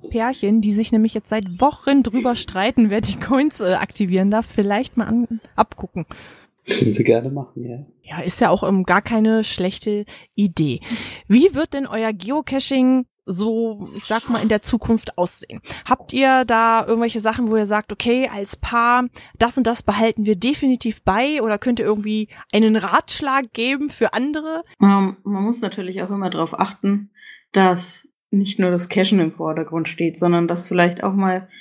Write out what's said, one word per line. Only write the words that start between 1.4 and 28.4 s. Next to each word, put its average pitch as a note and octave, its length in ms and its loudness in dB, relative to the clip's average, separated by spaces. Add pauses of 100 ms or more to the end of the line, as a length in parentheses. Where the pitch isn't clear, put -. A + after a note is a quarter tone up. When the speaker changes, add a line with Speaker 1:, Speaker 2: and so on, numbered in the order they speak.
Speaker 1:
Wochen C#4 420 2
drüber A#3 320 0
streiten, A3 560 0
wer G#3+ 100 0
die G3 140 -4
Coins, C4+ 460 0
äh, F#3 140 0
aktivieren F#3+ 580 0
darf, A3+ 140 0
vielleicht G3+ 500 -2
mal A3+ 100 0
an-, A3+ 340 -2 (140)
abgucken. - 500 -4 (600)
Speaker 2:
Können - 260 2
Sie A2+ 120 0
gerne A#2+ 260 2
machen, C3+ 340 -10
ja. A#2+ 140 -12 (240)
Speaker 1:
Ja, D#3+ 200 -12
ist - 180 -6
ja A3 100 4
auch, F3 140 2
ähm, F#3 200 2
gar F#3+ 180 4
keine A3 420 2
schlechte G#3 600 -4 (300)
Idee. D#3+ 460 0 (480)
Wie C4+ 260 6
wird D4 200 -2
denn C#4 120 -4
euer A3 260 -2
Geocaching B3+ 920 0 (180)
so, G#3+ 720 -4
ich G#3+ 80 -12
sag A3 240 -2
mal, A#3 140 0
in A3 60 0
der G#3+ 140 2
Zukunft - 540 -2
aussehen? - 440 -4 (280)
Habt - 240 -4
ihr C4 320 4
da A3+ 420 2
irgendwelche A#3 340 0
Sachen, A3+ 280 0
wo A3 80 2
ihr G#3+ 100 2
sagt, G#3 260 -4
„Okay, B3 400 0
als G3+ 240 -8
Paar, A#3+ 500 2 (320)
das A#3+ 180 0
und B3+ 100 0
das A#3 160 -2
behalten G#3+ 440 0
wir G#3+ 100 2
definitiv B3 680 -2
bei“, C4 380 0
oder A3 180 0
könnt B3 200 -2
ihr A#3 80 -2
irgendwie G#3+ 420 -2 (240)
einen A3 240 4
Ratschlag C4 760 -2
geben C4+ 380 -4
für - 220 -2
andere? D#4 520 -4 (160)
Speaker 3:
Ähm, G3 440 4
man G3 200 -4
muss A#3 180 -2
natürlich F#3 400 -6
auch F#3 80 -8
immer G3 200 -4
drauf E3 280 -4
achten, G3+ 520 -2 (420)
dass F#3 560 0 (220)
nicht G3 280 0